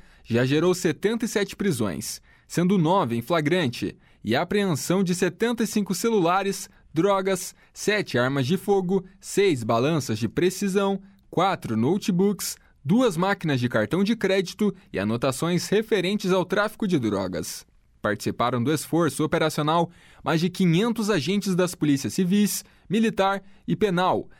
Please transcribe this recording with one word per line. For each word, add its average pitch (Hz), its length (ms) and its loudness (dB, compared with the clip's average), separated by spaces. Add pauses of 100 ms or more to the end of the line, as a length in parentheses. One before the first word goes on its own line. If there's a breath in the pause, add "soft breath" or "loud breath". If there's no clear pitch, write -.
(240 soft breath)
já 120 220 0
gerou 160 300 2
setenta 202 500 -2
e - 20 -2
sete 202 280 -2
prisões, 110 680 -4 (260 soft breath)
sendo 180 300 2
nove 160 380 2
em 117 80 -2
flagrante, 151 760 -2 (260 soft breath)
e 107 120 0
a 156 80 2
apreensão 190 600 0
de 175 120 0
setenta 226 480 -2
e 208 40 -2
cinco 202 280 -2
celulares, 196 760 0 (240 soft breath)
drogas, 190 640 0 (180 soft breath)
sete 202 420 -2
armas 131 300 2
de 180 120 0
fogo, 190 460 0 (160 loud breath)
seis 175 440 0
balanças 120 560 0
de 113 100 -2
precisão, 196 720 0 (300 loud breath)
quatro 165 440 0
notebooks, 190 840 0 (300 soft breath)
duas 214 300 2
máquinas 175 420 0
de 120 80 0
cartão 117 360 0
de 220 120 2
crédito 196 560 0 (220 loud breath)
e 90 60 -4
anotações 131 720 -2
referentes 202 600 0
ao 185 140 2
tráfico 208 420 -2
de 175 120 2
drogas. 95 680 -4 (340)
Participaram 120 640 -2
do 139 80 0
esforço 156 520 0
operacional 160 680 0 (340 loud breath)
mais 156 160 0
de 180 120 0
quinhentos 202 580 2
agentes 190 460 0
das 180 180 0
polícias 139 400 0
civis, 196 500 2 (240 soft breath)
militar 196 540 0 (260 soft breath)
e 170 80 0
penal, 180 540 0 (100)